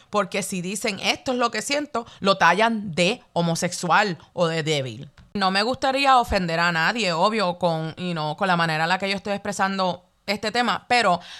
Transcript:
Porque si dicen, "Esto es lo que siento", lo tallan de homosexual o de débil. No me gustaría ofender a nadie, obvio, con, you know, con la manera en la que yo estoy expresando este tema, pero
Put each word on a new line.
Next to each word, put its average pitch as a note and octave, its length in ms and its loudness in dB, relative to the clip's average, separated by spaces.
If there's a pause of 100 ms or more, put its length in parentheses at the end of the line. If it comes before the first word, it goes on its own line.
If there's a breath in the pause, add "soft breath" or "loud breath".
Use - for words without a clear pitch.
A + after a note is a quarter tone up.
Porque G3+ 340 -2
si F3+ 200 -6
dicen, G3 400 -6
"Esto C4 300 -2
es B3 60 -2
lo A#3+ 120 0
que G#3+ 100 -6
siento", C#4+ 460 -4 (140 loud breath)
lo G3 180 2
tallan G#3 540 2
de F3+ 300 0 (120)
homosexual E3+ 840 0 (160)
o F3 140 0
de E3 160 -2
débil. C#3 480 -4 (240)
No G3 160 0
me G3 120 0
gustaría C4 540 2
ofender F#3 440 0
a F3 120 2
nadie, F3+ 400 0
obvio, F3+ 460 0
con, D#3+ 380 -2
you F3+ 160 -6
know, D3+ 240 -4
con G3+ 120 0
la F3+ 80 4
manera D#3+ 280 0
en E3 40 0
la F#3 100 2
que G3 120 -2
yo G3 60 0
estoy G3+ 180 -4
expresando G3 720 -2 (200)
este G#3 260 -4
tema, A3+ 360 0
pero G#3 320 4 (200 loud breath)